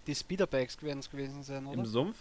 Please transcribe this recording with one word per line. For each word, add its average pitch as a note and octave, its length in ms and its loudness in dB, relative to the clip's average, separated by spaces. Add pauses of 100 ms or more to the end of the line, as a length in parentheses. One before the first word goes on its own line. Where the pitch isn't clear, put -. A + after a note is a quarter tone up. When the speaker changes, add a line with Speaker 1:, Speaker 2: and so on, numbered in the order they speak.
Speaker 1:
die D3 80 0
Speederbikes D3+ 680 2
werden's C#3+ 260 -4
gewesen C#3 320 -4
sein, C3+ 240 -4
oder? C#3 140 -2
Speaker 2:
Im A#2+ 60 2
Sumpf? B2+ 360 2